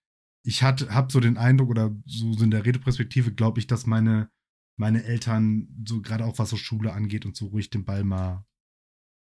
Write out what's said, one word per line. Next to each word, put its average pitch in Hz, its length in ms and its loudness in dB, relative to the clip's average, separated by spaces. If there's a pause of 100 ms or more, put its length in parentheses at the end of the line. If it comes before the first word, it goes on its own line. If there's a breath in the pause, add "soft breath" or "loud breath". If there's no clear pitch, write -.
(440)
ich 120 200 -2
hat, 131 260 2
hab 131 220 0
so 135 80 4
den 117 180 4
Eindruck, 127 320 6
oder 110 260 0 (100)
so 113 260 -4 (100)
in 113 100 6
der 107 140 0
Redeperspektive, 123 680 0
glaub 113 260 0
ich, 107 80 -4
dass 113 180 -2
meine, 110 460 2 (480)
meine 110 240 0
Eltern 110 640 0 (200)
so 113 140 -4
gerade 110 240 -6
auch, 113 140 -4
was 107 100 -2
so 107 80 -4
Schule 110 360 -4
angeht 104 320 -4
und 101 100 -10
so, 104 120 -10
ruhig 104 220 -6
den 104 160 -4
Ball 98 180 -4
mal 95 420 -4 (880)